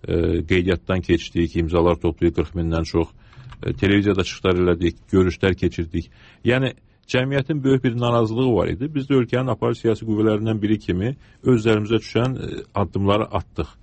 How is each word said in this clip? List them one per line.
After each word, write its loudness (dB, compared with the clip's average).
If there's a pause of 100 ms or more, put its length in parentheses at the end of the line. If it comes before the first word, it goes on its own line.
e, 0 (320)
qeydiyyatdan 0
keçdik, -2
imzalar 2
toplayıb 0
qırx -2
mindən -2
çox, -2 (560)
e, -6
televiziyada 2
çıxışlar 0
elədik, 0 (120)
görüşlər 2
keçirdik. -4 (340)
Yəni, 0 (340)
cəmiyyətin -2
böyük 2
bir 0
narazılığı 2
var 2
idi. -6
Biz -6
də 4
ölkənin -2
aparıcı -2
siyasi 0
qüvvələrindən 0
biri 0
kimi -4 (280)
öz 4
üzərimizə 2
düşən, -2
e, -10 (120)
addımları 0
atdıq. -8